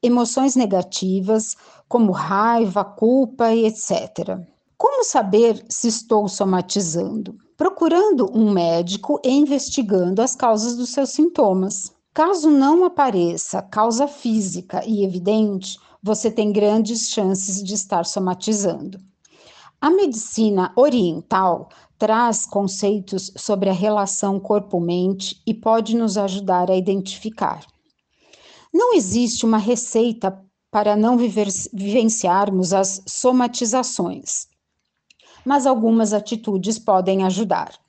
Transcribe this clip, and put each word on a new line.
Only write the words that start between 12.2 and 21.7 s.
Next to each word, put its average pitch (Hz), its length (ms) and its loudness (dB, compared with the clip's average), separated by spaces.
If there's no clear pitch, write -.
não 294 340 6
apareça 190 800 0
causa 226 440 0
física 214 800 -4
e 208 200 0
evidente, 190 760 -2
você 214 260 -2
tem 214 220 0
grandes 214 560 2
chances 190 560 -2
de 190 100 -8
estar 180 320 -4
somatizando. 185 960 -4
A 285 100 0
medicina 220 880 0
oriental 190 920 2